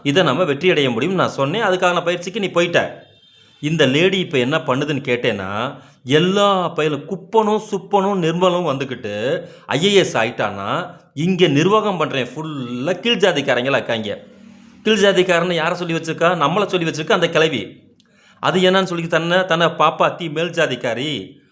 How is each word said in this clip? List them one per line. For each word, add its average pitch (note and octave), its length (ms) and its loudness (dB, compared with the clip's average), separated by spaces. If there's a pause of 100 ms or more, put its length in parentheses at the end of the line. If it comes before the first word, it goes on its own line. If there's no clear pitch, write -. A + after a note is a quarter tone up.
இதை D3 200 2
நம்ம D#3 220 2
வெற்றி D3 260 2
அடைய D3 200 2
முடியும்னு B2+ 220 -2
நான் D3+ 160 2
சொன்னேன். D3 340 -2
அதுக்கான F3+ 420 0
பயிற்சிக்கு F3 360 -4
நீ F#3+ 60 -2
போயிட்ட. E3+ 440 0 (720)
இந்த D3+ 260 2
லேடி F3 320 2
இப்ப C#3+ 200 -2
என்ன B2+ 180 0
பண்ணுதுன்னு C#3+ 460 -2
கேட்டேன்னா, A#2+ 760 -4 (260)
எல்லா F#3 640 2
பயிலும் D#3 380 -2
குப்பனும் G#3 640 0
சுப்பனும் G3 520 0
நிர்மலும் F3 440 0
வந்துக்கிட்டு C3 800 -4 (220)
ஐ C#3 180 -2
ஏ G#3 80 4
எஸ் F3 240 2
ஆயிட்டானா, A#2 760 -4 (240)
இங்க F3 320 2
நிர்வாகம் F#3+ 500 2
பண்றேன் C3+ 300 -2
ஃபுல்லா C#3 760 -6
கீழ் A#3 180 0
ஜாதிக்காரங்களா C#3 560 2
இருக்காங்க. A2 440 -2 (640)
கீழ் G#3 220 2
ஜாதிக்காரன்னு F3+ 480 2
யாரை E3+ 240 0
சொல்லி E3+ 180 -4
வச்சிருக்கா? D#3+ 520 0
நம்மளை F#3 200 2
சொல்லி E3 240 -2
வச்சிருக்கா D#3 220 -4
அந்த F3 160 2
கிழவி. C#3+ 580 0 (540)
அது D#3 200 0
என்னன்னு F#3 240 4
சொல்லி E3+ 220 -4
தன்னை, E3+ 380 0
தன்னை E3 220 2
பாப்பாத்தி D#3+ 680 0
மேல் E3 180 -2
ஜாதிக்காரி, C3 800 -2 (220)